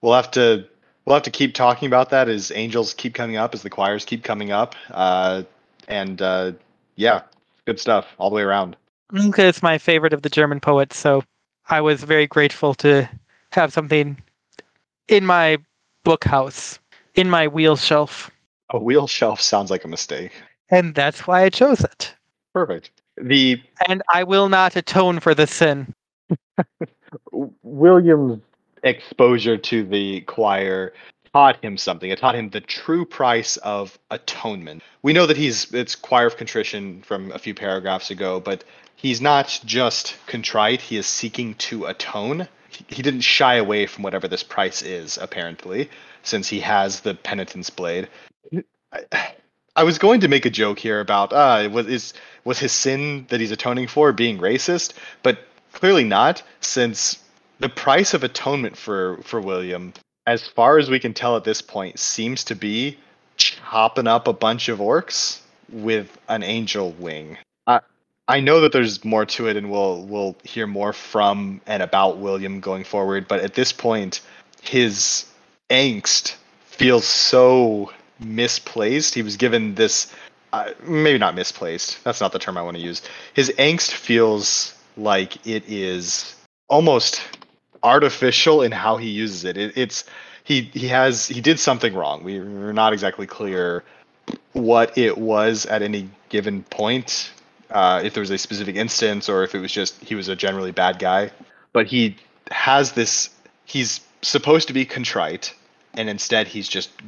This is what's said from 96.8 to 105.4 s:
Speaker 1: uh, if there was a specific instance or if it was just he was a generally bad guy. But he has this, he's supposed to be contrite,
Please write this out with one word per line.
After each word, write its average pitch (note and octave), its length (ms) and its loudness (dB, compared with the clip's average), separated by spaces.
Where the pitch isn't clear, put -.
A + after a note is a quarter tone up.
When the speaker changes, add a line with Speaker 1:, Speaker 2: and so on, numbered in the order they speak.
Speaker 1:
uh, F#2 320 2
if G#2 100 -6
there A2 80 -4
was G2 100 -6
a F#2+ 60 -2
specific G2+ 380 -8
instance G#2+ 520 -2
or F#2+ 160 0
if F#2 100 -4
it G2+ 60 -6
was F#2 120 -8
just - 300 -6
he - 140 -10
was G2 140 -8
a F#2+ 60 -6
generally F#2+ 360 -4
bad F2+ 280 0
guy. F#2+ 320 0
But A2 140 2
he A2+ 280 0
has C#3 420 2
this, - 360 -2
he's B2+ 340 -4
supposed D3+ 460 2
to C#3 60 -10
be C3 120 0
contrite, F#2 680 -6